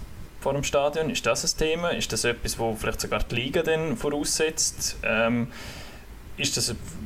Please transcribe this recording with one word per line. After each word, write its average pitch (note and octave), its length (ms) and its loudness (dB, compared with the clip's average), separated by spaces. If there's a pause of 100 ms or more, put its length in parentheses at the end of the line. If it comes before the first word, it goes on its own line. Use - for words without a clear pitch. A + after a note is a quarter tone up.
(400)
vor C#3 140 2
dem C#3 100 0
Stadion. D3 460 4
Ist - 160 0
das A#2 180 2
ein - 140 0
Thema? D#3+ 320 2
Ist A2+ 220 0
das A2 120 0
etwas, A#2 340 0
wo A2+ 160 0
vielleicht A2 280 -2
sogar G#2+ 200 0
die - 140 0
Liga C#3+ 260 2
dann D#3+ 340 2
voraussetzt? - 1080 0
Ähm, A#2 440 4 (920)
ist - 180 -2
das, A#2 180 0 (320)